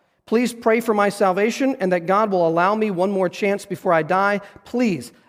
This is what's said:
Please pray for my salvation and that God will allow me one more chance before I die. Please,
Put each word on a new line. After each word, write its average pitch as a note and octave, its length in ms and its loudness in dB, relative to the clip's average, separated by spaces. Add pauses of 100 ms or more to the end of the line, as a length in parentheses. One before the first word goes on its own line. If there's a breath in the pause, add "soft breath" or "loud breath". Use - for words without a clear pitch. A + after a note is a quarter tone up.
(260)
Please A#3 280 0
pray A3+ 260 0
for A#3 140 -2
my G3+ 160 2
salvation G#3+ 720 0
and F#3 120 0
that F3 140 -2
God G3+ 240 2
will F3+ 180 2
allow F3 260 2
me A3 160 0
one F#3 200 0
more F#3+ 180 0
chance F#3+ 380 -2
before F3+ 260 -2
I D#3+ 100 4
die. G3 380 0 (240 loud breath)
Please, A3 480 -2 (160 soft breath)